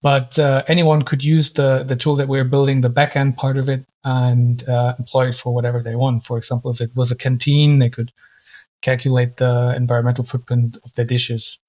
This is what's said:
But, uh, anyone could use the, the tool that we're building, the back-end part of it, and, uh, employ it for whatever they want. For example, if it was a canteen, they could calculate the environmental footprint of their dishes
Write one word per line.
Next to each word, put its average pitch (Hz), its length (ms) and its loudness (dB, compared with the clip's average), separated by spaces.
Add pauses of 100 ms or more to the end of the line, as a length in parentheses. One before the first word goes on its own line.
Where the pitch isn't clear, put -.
But, 139 360 0
uh, 135 300 2
anyone 156 360 2
could 135 200 -4
use 151 300 2
the, 135 300 2
the 135 120 -4
tool 143 200 0
that 139 120 -2
we're 135 160 0
building, 135 380 2
the 123 80 2
back-end 139 480 0
part 135 200 -2
of 135 120 -2
it, 131 160 -4 (180)
and, 123 680 0
uh, 123 300 0
employ 127 300 0
it 120 60 -6
for - 160 -6
whatever 120 300 -2
they 113 140 -6
want. 123 280 0
For 120 140 -6
example, 120 320 -6
if 117 100 -6
it 117 160 -4
was 123 140 0
a 123 60 -2
canteen, 143 640 2
they 120 100 4
could 117 220 -8 (720)
calculate 127 540 0
the 123 380 2
environmental 120 480 0
footprint 120 600 -2
of - 80 -20
their 120 120 -2
dishes 120 520 -4 (120)